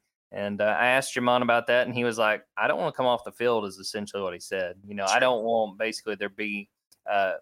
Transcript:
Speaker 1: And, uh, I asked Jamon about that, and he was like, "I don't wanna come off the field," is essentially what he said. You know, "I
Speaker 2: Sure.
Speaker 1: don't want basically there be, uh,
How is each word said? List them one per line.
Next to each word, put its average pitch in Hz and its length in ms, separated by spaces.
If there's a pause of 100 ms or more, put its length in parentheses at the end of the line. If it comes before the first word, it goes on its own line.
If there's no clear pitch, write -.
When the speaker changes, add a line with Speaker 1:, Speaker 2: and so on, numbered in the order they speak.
(340)
Speaker 1:
And, 101 260
uh, 104 180
I 120 100
asked 131 280
Jamon 123 260
about 117 260
that, 123 200
and 123 80
he 120 80
was 113 140
like, 107 260 (140)
"I 110 100
don't 151 120
wanna 160 120
come 131 140
off 120 180
the 101 80
field," 117 320
is 92 140
essentially 101 440
what 92 120
he 85 80
said. 92 340 (100)
You 104 100
know, 98 100
"I 95 60
Speaker 2:
Sure. 120 100
Speaker 1:
don't 123 240
want 110 320
basically 110 380
there 101 120
be, 101 400 (420)
uh, 98 320